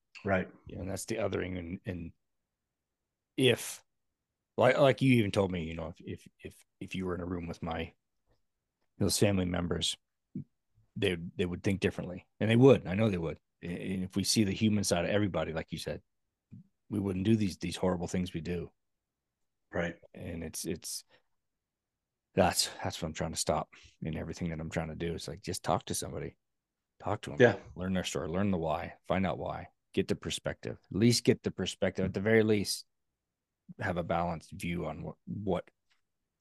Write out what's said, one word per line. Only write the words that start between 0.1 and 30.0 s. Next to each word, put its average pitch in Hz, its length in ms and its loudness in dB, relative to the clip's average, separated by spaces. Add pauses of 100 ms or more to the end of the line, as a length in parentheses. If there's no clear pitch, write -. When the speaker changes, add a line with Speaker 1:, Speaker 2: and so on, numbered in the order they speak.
Speaker 1:
Right. 95 240 2 (180)
Speaker 2:
You - 100 -14
know, 95 60 -8
and 95 80 -6
that's 95 160 -6
the 110 100 -4
othering. 92 420 -2
And, 87 260 -8
and 85 280 -8 (1200)
if, - 460 2 (760)
like, 120 220 6
like 135 240 4
you 135 140 8
even 104 160 2
told 98 180 2
me, 87 140 -2
you 80 100 -6
know, 80 140 -6
if, 87 120 -14
if, - 280 -12 (160)
if, 90 100 -14 (260)
if 92 140 -12
you 92 100 -4
were 90 120 -2
in 87 40 -6
a 87 60 -6
room 87 200 -4
with - 160 -8
my, 82 300 -6 (1040)
those 98 200 0
family 98 260 4
members, 87 520 -2 (1000)
they, 95 200 2 (200)
they 98 80 2
would 87 180 -4
think 98 180 0
differently. 90 460 -2 (120)
And 104 100 0
they 117 80 6
would. 123 300 10
I 87 80 -2
know 110 160 4
they 92 80 0
would. 78 200 -4 (240)
A-, - 40 -12
and 95 380 -4
if 90 120 -10
we 98 80 0
see 110 200 4
the 95 80 0
human 104 320 2
side 87 200 2
of 90 60 -2
everybody, 85 420 0
like 78 200 -6
you 82 60 -8
said, 78 220 -6 (880)
we 104 120 -2
wouldn't 95 240 0
do 110 120 6
these, 101 220 0
these 90 180 -4
horrible 87 300 0
things 90 260 -4
we 85 80 -6
do. 85 300 -6 (1000)
Speaker 1:
Right. 87 240 -2 (180)
Speaker 2:
And 85 300 -8
it's, - 200 -10
it's, - 400 -8 (1300)
that's, 90 320 4 (140)
that's - 180 -6
what 82 80 -4
I'm 78 60 -6
trying 82 180 -4
to 80 60 -8
stop 78 300 0 (340)
in 80 140 -4
everything 80 340 -6
that 80 100 -6
I'm 80 100 -8
trying 80 180 -4
to 80 80 -8
do. 85 180 -4
It's - 140 -10
like, 73 140 -12
just - 200 -8
talk - 240 0
to - 80 -6
somebody, - 420 -8 (680)
talk 98 200 -4
to - 100 -10
'em, - 80 -10
Speaker 1:
Yeah. 120 160 8 (200)
Speaker 2:
learn 92 180 -4
their 90 100 0
story, 73 240 -6
learn 95 220 0
the 92 80 0
why, 80 360 -4 (120)
find 95 200 2
out 71 120 -2
why, 85 300 -8 (240)
get 98 160 0